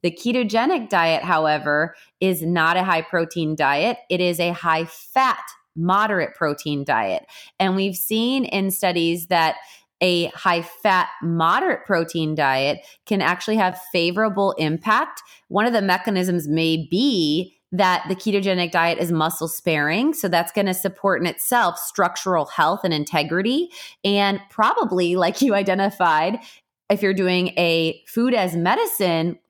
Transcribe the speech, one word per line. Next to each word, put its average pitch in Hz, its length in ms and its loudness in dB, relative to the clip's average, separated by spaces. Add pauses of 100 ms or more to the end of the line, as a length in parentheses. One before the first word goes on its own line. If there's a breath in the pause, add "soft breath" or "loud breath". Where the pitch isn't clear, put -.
The 180 80 0
ketogenic 240 800 0
diet, 165 340 2
however, 151 680 0 (280 loud breath)
is 185 200 0
not 165 340 2
a 185 80 2
high 170 200 0
protein 165 520 -2
diet. 151 440 0 (100)
It 175 100 0
is 175 200 0
a 170 120 0
high 165 340 0
fat, - 580 -2 (320)
moderate 185 580 0
protein 147 500 -4
diet. 110 440 -2 (320 loud breath)
And 190 160 2
we've 190 200 -2
seen 233 500 -2
in 190 260 -2
studies 170 560 0
that 165 300 2 (440 loud breath)
a 175 240 2 (100)
high 175 260 0
fat, 185 460 0 (140)
moderate 175 640 0
protein 165 500 -2
diet 139 500 0 (200 loud breath)
can 196 160 0
actually 180 340 0
have 185 260 0 (120)
favorable 190 640 0
impact. 214 680 -2 (240 loud breath)
One 208 180 0
of 247 60 0
the 226 100 2
mechanisms 185 640 0
may 160 460 0
be 180 640 0 (160)
that 185 380 2
the 190 60 -2
ketogenic 190 560 -2
diet 170 280 0
is 175 140 -2
muscle 165 340 -2
sparing. 165 680 0
So 214 140 -4
that's 175 240 0
gonna 196 220 0
support 190 480 -2
in 175 40 0
itself 190 540 0
structural 175 680 -2
health 170 360 0
and 175 100 0
integrity. 175 760 0 (340 loud breath)
And 202 460 2
probably, 214 680 0
like 175 260 0
you 247 140 4
identified, 190 840 2 (500 loud breath)
if 202 120 0
you're 196 120 2
doing 180 440 2
a 165 480 0
food 247 280 0
as 185 240 0
medicine 175 800 0 (100)